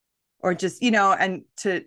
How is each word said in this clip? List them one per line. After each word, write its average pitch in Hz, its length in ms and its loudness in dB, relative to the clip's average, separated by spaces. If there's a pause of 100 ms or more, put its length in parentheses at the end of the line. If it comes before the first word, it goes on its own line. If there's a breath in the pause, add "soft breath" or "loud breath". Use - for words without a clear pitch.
(380)
or 180 160 0
just, 180 300 -6
you 233 80 2
know, 196 220 4
and 185 280 -2 (140)
to, 185 300 -2